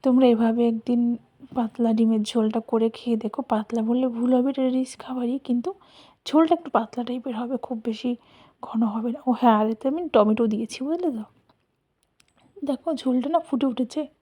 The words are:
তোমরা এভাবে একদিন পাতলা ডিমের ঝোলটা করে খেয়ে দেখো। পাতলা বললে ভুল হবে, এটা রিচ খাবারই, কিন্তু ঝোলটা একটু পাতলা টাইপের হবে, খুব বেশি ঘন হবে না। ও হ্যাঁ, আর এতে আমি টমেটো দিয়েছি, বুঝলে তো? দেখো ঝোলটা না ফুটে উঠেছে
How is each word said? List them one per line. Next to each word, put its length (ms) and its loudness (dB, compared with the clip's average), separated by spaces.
তোমরা 240 6
এভাবে 400 4
একদিন 480 0
পাতলা 380 0
ডিমের 300 2
ঝোলটা 360 0
করে 300 0
খেয়ে 280 -2
দেখো। 240 -6
পাতলা 400 -2
বললে 260 0
ভুল 260 0
হবে, 160 4
এটা 200 0
রিচ 280 -2
খাবারই, 420 -6
কিন্তু 340 -2
ঝোলটা 300 4
একটু 140 -10
পাতলা 340 -2
টাইপের 320 -6
হবে, 220 -6
খুব 280 -8
বেশি 300 -4
ঘন 220 -2
হবে 280 -2
না। 160 -8
ও 40 2
হ্যাঁ, 240 4
আর 140 2
এতে 180 -4
আমি 220 -4
টমেটো 380 4
দিয়েছি, 360 -4
বুঝলে 280 -2
তো? 120 -8
দেখো 280 -2
ঝোলটা 360 0
না 100 2
ফুটে 260 -2
উঠেছে 420 -2